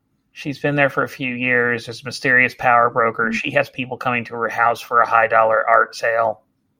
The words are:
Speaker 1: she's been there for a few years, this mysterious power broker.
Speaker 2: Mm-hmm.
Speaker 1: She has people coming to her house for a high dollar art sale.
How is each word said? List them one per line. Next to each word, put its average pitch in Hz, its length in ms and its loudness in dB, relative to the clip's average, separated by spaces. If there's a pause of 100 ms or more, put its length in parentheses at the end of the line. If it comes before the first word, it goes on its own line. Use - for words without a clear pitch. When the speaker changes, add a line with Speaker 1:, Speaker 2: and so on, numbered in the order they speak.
(320)
Speaker 1:
she's - 260 -10
been 143 180 -2
there 139 140 2
for - 120 -4
a 123 60 -4
few 127 260 -8
years, 120 520 0
this 117 180 -14
mysterious 127 500 0
power 120 360 4
broker. 117 400 0
Speaker 2:
Mm-hmm. - 20 -4
Speaker 1:
She 113 200 -6
has - 180 -2
people 123 260 -10
coming 120 300 -4
to 117 80 -14
her 113 160 -4
house 117 320 0
for 120 180 2
a 110 80 2
high 113 180 4
dollar 110 400 2
art 113 300 2
sale. 113 460 -2 (380)